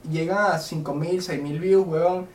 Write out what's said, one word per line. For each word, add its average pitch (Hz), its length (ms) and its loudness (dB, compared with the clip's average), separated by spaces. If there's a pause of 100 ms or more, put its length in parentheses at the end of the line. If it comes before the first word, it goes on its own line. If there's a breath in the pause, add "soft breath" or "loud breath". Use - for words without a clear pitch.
llega 175 440 2
a 156 60 0
cinco 147 340 -6
mil, 170 280 -2
seis 147 220 -4
mil 147 160 -4
views, 190 260 4
huevón. 180 500 0